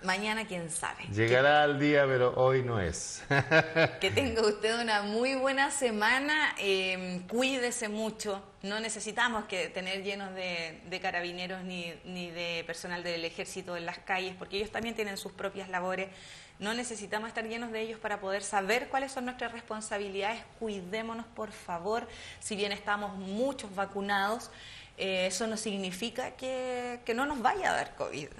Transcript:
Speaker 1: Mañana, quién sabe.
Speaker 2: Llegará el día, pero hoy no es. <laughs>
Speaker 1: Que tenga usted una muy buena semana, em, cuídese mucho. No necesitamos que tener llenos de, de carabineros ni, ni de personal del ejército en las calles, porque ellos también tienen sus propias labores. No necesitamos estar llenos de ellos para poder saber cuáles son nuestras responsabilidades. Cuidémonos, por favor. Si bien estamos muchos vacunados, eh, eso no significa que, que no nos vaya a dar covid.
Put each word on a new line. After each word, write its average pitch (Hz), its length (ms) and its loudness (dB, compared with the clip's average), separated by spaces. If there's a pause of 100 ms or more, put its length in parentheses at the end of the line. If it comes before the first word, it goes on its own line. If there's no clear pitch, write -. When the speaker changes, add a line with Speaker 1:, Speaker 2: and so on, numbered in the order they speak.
Speaker 1:
Mañana, 208 420 0
quién 170 240 -4
sabe. - 420 -4
Speaker 2:
Llegará 127 520 8
el 143 140 6
día, 147 280 8
pero 123 280 6
hoy 131 280 6
no 120 180 2
es. - 480 -2
<laughs> 156 720 4
Speaker 1:
Que 285 100 2
tenga 226 320 2
usted 214 380 2
una 220 220 2
muy 226 340 2
buena 269 340 2
semana, 262 880 2
em, 185 720 0
cuídese 240 600 0
mucho. 214 540 -4 (200)
No 202 180 -2
necesitamos 220 640 0
que 175 240 -2
tener 190 340 -4
llenos 196 320 -6
de, 175 520 -6
de 180 140 -6
carabineros 180 640 -4
ni, 175 320 -6 (100)
ni 180 260 -6
de 170 360 -4
personal 175 360 -6
del 170 220 -4
ejército 180 520 -6
en 170 100 -6
las 170 120 -6
calles, 185 400 -2
porque - 180 -8
ellos 208 140 -2
también 233 240 -4
tienen 208 220 -4
sus 190 160 -8
propias 196 360 -6
labores. 185 400 -2 (500)
No 208 160 -2
necesitamos 214 540 -4
estar 226 180 -4
llenos 233 260 -6
de 220 80 -2
ellos 220 180 -4
para 208 220 -4
poder 196 220 -2
saber 208 460 2
cuáles 269 240 0
son 254 120 -4
nuestras 247 280 -4
responsabilidades. 214 880 -4 (160)
Cuidémonos, 220 680 -4
por 220 260 -8
favor. 202 540 -2 (340)
Si - 160 -4
bien 202 160 0
estamos 202 440 -2
muchos 196 580 -2
vacunados, 196 760 0 (480)
eh, 185 280 0
eso 190 220 0
no 220 80 -2
significa 214 760 -4
que, 254 720 -4
que 233 100 0
no 247 120 2
nos 294 140 -2
vaya 359 320 4
a - 20 4
dar - 220 -2
covid. 135 320 -4 (120)